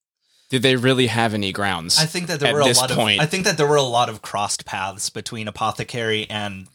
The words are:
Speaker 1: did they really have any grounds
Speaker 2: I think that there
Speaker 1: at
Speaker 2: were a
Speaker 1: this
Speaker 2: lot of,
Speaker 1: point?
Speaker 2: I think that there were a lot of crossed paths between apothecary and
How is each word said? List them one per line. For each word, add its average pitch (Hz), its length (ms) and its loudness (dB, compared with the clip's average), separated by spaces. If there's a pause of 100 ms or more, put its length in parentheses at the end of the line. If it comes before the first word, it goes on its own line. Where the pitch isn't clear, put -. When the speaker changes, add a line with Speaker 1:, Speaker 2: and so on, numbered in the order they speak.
(500)
Speaker 1:
did 131 120 0
they 131 140 4
really 127 320 2
have 113 260 2
any 101 180 -2
grounds 92 480 0
Speaker 2:
I 156 60 2
think 175 220 -6
that 165 120 -4
there 135 100 2
Speaker 1:
at 120 60 2
Speaker 2:
were 147 60 2
a 139 40 6
Speaker 1:
this 120 120 4
Speaker 2:
lot 127 140 2
of, - 60 -2
Speaker 1:
point? 107 240 4
Speaker 2:
I 156 40 4
think 185 200 -2
that 185 120 0
there 151 100 4
were 147 80 4
a 143 60 6
lot 120 280 2
of 110 120 -12
crossed - 440 -4
paths 98 440 -6
between 110 380 -8
apothecary 110 840 -2
and 101 460 -6